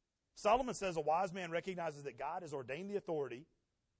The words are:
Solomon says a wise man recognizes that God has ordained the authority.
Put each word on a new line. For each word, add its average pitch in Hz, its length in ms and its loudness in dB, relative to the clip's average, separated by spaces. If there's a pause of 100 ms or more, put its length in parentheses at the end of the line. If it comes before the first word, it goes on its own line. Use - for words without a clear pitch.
(360)
Solomon 233 400 4
says 180 220 0
a 160 40 0
wise 165 320 4
man 180 160 -4
recognizes 170 540 -2
that 123 160 -6
God 160 240 -4
has 151 100 -8
ordained 143 380 -4
the 202 40 -2
authority. 147 520 -2 (520)